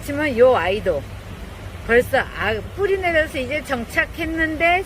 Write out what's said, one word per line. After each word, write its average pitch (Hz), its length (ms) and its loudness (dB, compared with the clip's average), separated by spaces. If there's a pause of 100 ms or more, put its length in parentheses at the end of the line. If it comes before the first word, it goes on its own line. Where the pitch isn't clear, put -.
치면 285 340 -2
요 254 200 8
아이도 180 460 0 (840)
벌써, 240 320 4
아, 190 360 -2 (220)
뿌리 381 220 2
내려서 320 400 0
이제 262 260 -4
정착했는데 320 1200 0